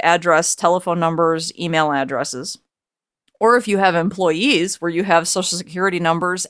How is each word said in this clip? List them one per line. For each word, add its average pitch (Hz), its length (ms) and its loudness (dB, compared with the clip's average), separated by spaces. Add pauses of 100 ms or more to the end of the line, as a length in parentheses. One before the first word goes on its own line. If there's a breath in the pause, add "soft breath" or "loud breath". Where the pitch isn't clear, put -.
address, 170 500 2
telephone 175 460 0
numbers, 165 580 0
email 160 360 0
addresses, 135 640 -4 (840)
or 233 160 4
if 226 140 0
you 202 80 2
have 190 180 4
employees 180 840 0
where 170 100 -2
you 170 140 -2
have 170 240 2
social 185 280 -4
security 180 440 -2
numbers 175 480 -2